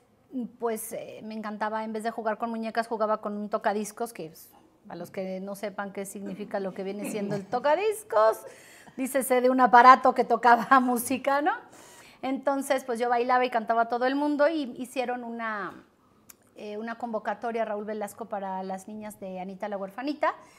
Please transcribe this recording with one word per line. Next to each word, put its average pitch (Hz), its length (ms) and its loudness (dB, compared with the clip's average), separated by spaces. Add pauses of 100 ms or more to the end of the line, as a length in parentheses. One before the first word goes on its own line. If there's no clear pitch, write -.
(600)
pues, 226 340 -6
eh, 127 300 -12
me 214 120 -12
encantaba, 214 480 -4
en 220 100 -8
vez 214 100 -6
de 226 80 -4
jugar 220 260 -2
con 233 120 -4
muñecas, 226 380 -4
jugaba 214 340 0
con 208 160 -6
un 208 120 -6
tocadiscos, 214 640 -2
que 165 140 -12
es, - 220 -20 (380)
a 190 80 -16
los 170 160 -12
que 190 300 -6
no 196 140 -10
sepan 202 360 -8
qué 196 140 -8
significa 202 540 -8
lo 190 140 -4
que 190 100 -8
viene 202 280 -6
siendo 208 240 -4
el 196 100 -6
tocadiscos, 381 920 2 (600)
dícese 254 440 0
de 247 80 6
un 262 100 4
aparato 254 560 10
que 240 80 2
tocaba 233 560 6
<laughs> - 0 -
música, 254 600 0
¿no? 339 100 0 (680)
Entonces, 269 640 -2
pues, 240 120 -4
yo 240 120 0
bailaba 247 360 4
y 254 40 0
cantaba 226 340 2
a 226 60 -6
todo 240 160 0
el 269 100 2
mundo 294 320 2
y 294 300 -4
hicieron 247 460 -6
una, 226 600 -8 (720)
eh, 208 220 -12
una 226 200 -8
convocatoria, 226 680 -6
Raúl 214 200 -6
Velasco, 214 400 -8
para 196 380 -6
las 190 240 -10
niñas 214 320 -14
de 190 200 -12
Anita 190 300 -10
la 202 80 -4
huerfanita. 247 560 -4 (260)